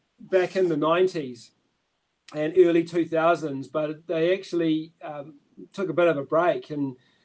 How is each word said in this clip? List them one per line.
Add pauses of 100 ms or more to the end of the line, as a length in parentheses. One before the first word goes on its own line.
(180)
back
in
the
nineties (800)
and
early
two
thousands,
but
they
actually, (100)
um, (360)
took
a
bit
of
a
break,
and (280)